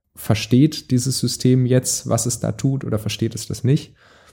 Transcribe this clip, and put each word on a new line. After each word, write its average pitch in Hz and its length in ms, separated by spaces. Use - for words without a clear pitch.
versteht - 760
dieses 127 280
System 127 460
jetzt, 127 420
was 113 180
es 120 140
da 107 140
tut, 135 320
oder 110 140
versteht 110 360
es 110 120
das - 180
nicht? 139 300